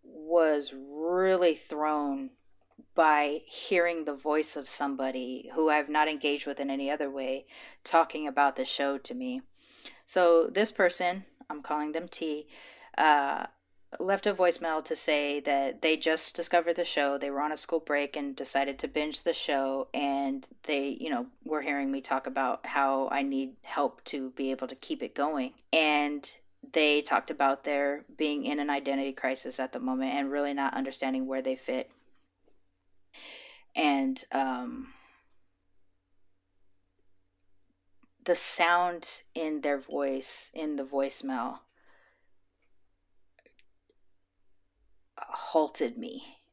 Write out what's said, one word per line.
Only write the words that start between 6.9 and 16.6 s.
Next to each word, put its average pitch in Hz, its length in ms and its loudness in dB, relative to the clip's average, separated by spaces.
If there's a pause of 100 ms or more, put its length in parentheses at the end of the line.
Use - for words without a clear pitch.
other 147 180 -2
way 135 360 -6 (380)
talking 160 440 2
about 139 280 4
the 131 100 -4
show 139 320 -2
to 123 180 -10
me. 247 260 -6 (640)
So 170 420 6
this 214 240 2
person, 180 540 2 (240)
I'm 151 120 -8
calling 151 320 -2
them 170 160 -4
T, 151 380 -4 (500)
uh, 147 480 4 (540)
left 190 280 0
a 202 60 2
voicemail 165 500 2
to 156 120 -4
say 147 460 0
that 139 400 0
they 160 140 4
just 160 400 0
discovered 170 400 2